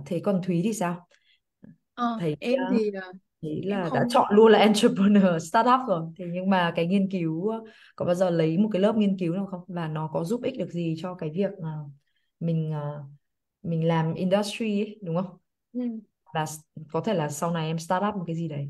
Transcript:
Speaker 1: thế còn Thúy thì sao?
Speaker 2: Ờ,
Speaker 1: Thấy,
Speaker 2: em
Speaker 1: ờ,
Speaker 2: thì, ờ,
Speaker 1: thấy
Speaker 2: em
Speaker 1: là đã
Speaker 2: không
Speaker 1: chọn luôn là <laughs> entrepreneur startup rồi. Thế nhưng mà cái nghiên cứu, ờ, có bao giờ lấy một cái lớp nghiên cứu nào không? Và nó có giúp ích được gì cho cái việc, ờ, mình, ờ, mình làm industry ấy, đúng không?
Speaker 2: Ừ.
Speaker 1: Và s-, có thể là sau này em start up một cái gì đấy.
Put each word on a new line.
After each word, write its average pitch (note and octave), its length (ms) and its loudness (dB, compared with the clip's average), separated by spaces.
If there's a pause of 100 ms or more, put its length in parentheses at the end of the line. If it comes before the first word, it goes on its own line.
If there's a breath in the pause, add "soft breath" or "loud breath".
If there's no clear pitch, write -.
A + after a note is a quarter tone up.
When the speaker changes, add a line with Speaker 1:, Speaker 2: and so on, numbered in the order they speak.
Speaker 1:
thế E3+ 180 -4
còn F#3+ 180 0
Thúy F3 220 0
thì A3+ 80 -2
sao? F3 340 -4 (880 soft breath)
Speaker 2:
Ờ, A#3+ 260 -4
Speaker 1:
Thấy, D#3+ 200 -2
Speaker 2:
em B3+ 200 0
Speaker 1:
ờ, C4 100 -2
Speaker 2:
thì, G#3+ 200 2 (120)
ờ, F#3 100 -14 (300)
Speaker 1:
thấy D#3 260 -6
Speaker 2:
em G3+ 120 0
Speaker 1:
là E3+ 140 -2
đã D3 60 2
Speaker 2:
không - 100 2
Speaker 1:
chọn A#3+ 260 4
luôn A3 160 10
là G3+ 60 8
<laughs> G3 100 8
entrepreneur G3 800 4
startup B3 380 4
rồi. E3+ 140 0 (160)
Thế F3+ 140 -12
nhưng F#3 180 -2
mà F3 260 4
cái E3+ 100 2
nghiên F#3+ 240 2
cứu, E3+ 380 -2
ờ, A3+ 120 -4 (360 loud breath)
có - 80 -6
bao F3 100 2
giờ F#3 160 2
lấy E3 280 2
một G#3+ 140 4
cái F#3 100 0
lớp A3 140 4
nghiên G3+ 220 2
cứu E3+ 160 -2
nào G3 120 -4
không? F3+ 220 -10
Và E3+ 200 -6
nó D#3 240 -6
có D#3+ 120 -2
giúp A#3 180 -2
ích B3+ 160 -4
được F#3 120 -6
gì E3+ 280 -4
cho F3+ 160 -8
cái E3 160 -8
việc, F#3+ 200 -2 (120)
ờ, D#3+ 80 -6 (720)
mình, D#3+ 320 -2
ờ, D3 320 -8 (580)
mình E3 260 -2
làm E3 260 2
industry G3+ 680 -2
ấy, - 220 -6
đúng E3 140 -4
không? F#3 220 -6 (340)
Speaker 2:
Ừ. A#3+ 80 -6 (540)
Speaker 1:
Và D#3 100 -2
s-, D3+ 160 -10 (320)
có E3 80 -2
thể G#3+ 140 0
là D3+ 140 0
sau E3+ 220 -4
này E3 160 -2
em D#3+ 120 -2
start F#3 300 -2
up G#3 60 -4
một F#3 120 -6
cái E3 100 -6
gì E3 120 -4
đấy. C#3+ 220 -8